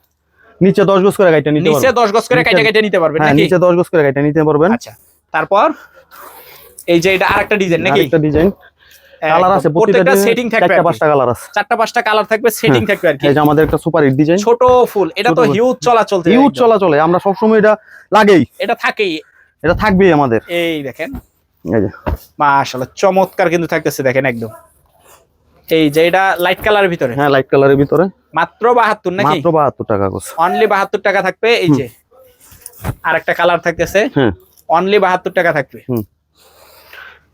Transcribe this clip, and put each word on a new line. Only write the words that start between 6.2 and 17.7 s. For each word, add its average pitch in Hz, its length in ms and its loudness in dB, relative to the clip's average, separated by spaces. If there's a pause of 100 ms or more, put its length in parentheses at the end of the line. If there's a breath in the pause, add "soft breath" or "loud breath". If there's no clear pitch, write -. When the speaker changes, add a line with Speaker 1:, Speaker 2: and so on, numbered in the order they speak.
Speaker 2:
এই 170 140 2
যে 185 120 0
এটা 190 140 0
আরেকটা 202 280 -2
ডিজাইন 180 260 -2
নাকি? 190 180 0
Speaker 1:
আরেকটা 160 280 0
ডিজাইন। 156 220 2
কালার - 880 -6
Speaker 2:
একদম। 185 200 2
Speaker 1:
আছে, 165 120 0
প্রতিটা 147 40 -6
Speaker 2:
প্রত্যেকটা 196 380 2
Speaker 1:
ডিজাইন 196 160 2
Speaker 2:
সেটিং 240 220 0
থাকবে 220 140 0
Speaker 1:
চারটা 180 120 2
Speaker 2:
আর 175 80 2
কি। 165 40 2
Speaker 1:
পাঁচটা 160 200 0
কালার 135 220 2
আছে। - 240 -6
Speaker 2:
চারটা 208 220 -2
পাঁচটা 220 260 -2
কালার 214 240 0
থাকবে, 220 260 -2
সেটিং - 200 -2
Speaker 1:
হ্যাঁ। 117 180 0
Speaker 2:
থাকবে 185 200 -2
আর 147 80 0
কি। - 100 -12
Speaker 1:
এই 143 80 2
যে 151 40 2
আমাদের 151 260 2
একটা 156 120 -2
সুপার 160 260 -2
হিট 135 120 2
ডিজাইন। 156 220 2
Speaker 2:
ছোট 233 240 0 (280)
ফুল, 190 260 -2
এটা 208 140 -2
তো 240 60 0
Speaker 1:
ছোট 165 100 2
ফুল। 143 100 0
Speaker 2:
হিউজ 247 260 0
চলাচল 214 400 0
Speaker 1:
হিউজ 240 300 2
Speaker 2:
একদম। 269 100 -10
Speaker 1:
চলাচলে, 196 380 2
আমরা 170 200 2
সবসময় 220 400 0
এটা 214 140 4 (380 loud breath)